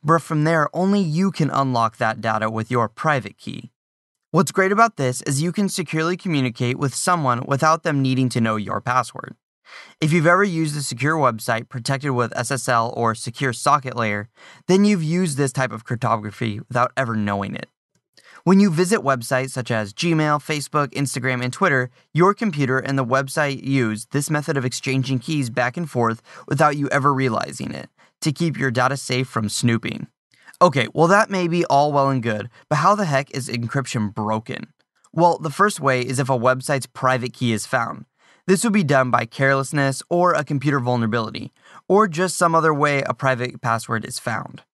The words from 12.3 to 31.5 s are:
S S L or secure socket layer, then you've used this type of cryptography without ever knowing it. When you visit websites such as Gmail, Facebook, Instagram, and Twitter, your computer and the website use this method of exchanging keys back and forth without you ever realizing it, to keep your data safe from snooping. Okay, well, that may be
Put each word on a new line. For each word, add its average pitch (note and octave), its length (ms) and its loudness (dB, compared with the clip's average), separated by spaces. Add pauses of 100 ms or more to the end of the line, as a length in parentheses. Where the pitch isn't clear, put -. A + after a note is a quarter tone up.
S A#2+ 140 -4
S C3+ 180 -4
L A#2 260 2
or A2+ 200 0
secure A#2 400 -4
socket C3+ 420 -2
layer, G#2+ 320 -4 (400)
then F#3+ 160 6
you've G#3 180 4
used D#3+ 360 0
this C#3 160 0
type B2+ 180 -2
of A2 140 -12
cryptography G#2+ 800 -4
without B2 300 0
ever A#2 180 -2
knowing G2+ 380 -2
it. - 160 -12 (760)
When G3 160 6
you G3+ 100 6
visit F3+ 300 2
websites C3 520 -2
such B2 180 -6
as G#2+ 240 -2
Gmail, D#3 500 0
Facebook, D3 440 -2
Instagram, B2+ 540 -4
and B2+ 80 -4
Twitter, C3 380 0 (240)
your F#3+ 220 4
computer C#3+ 440 0
and C#3 200 -2
the C3 80 0
website C3+ 580 -2
use A#2 460 0
this C#3+ 180 -2
method D3 300 -2
of B2+ 80 -2
exchanging C3 520 -2
keys C#3+ 300 -2
back B2 300 -2
and E3+ 100 -6
forth A2+ 320 0 (260)
without D3 300 2
you C#3+ 140 -2
ever C#3 240 2
realizing B2 580 -4
it, - 160 -12 (320)
to D#3 120 0
keep D#3+ 260 -2
your C3+ 120 0
data B2+ 280 0
safe B2+ 300 -4
from G#2+ 200 -2
snooping. - 600 -2 (540)
Okay, C3+ 320 4
well, E3 140 4
that G3+ 200 4
may F3+ 200 -2
be E3+ 180 0